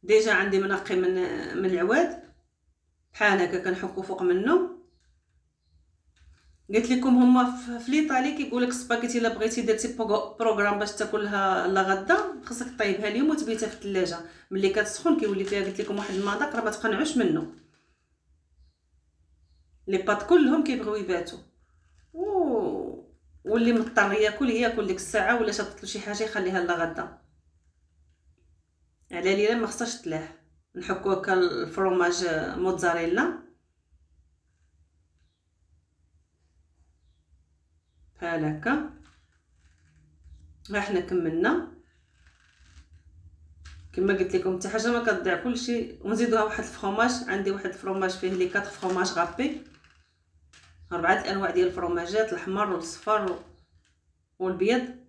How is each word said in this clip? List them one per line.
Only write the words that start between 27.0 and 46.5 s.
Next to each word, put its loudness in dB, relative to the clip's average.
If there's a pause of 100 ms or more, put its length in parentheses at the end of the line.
على 0
ليله 4
ما 0
خصهاش -6
تلاح. -8 (380)
نحكو -2
هكا 0
الفرماج 2 (320)
موتزاريلا 0 (4000)
بحال -4
هكا. -2 (1800)
ها -2
حنا 0
كملنا. 0 (2250)
كما 2
قلت 0
لكم 0
حتى -6
حاجه 0
ما 0
كتضيع، 0
كلشي. -4
ونزيدوها 2
واحد -2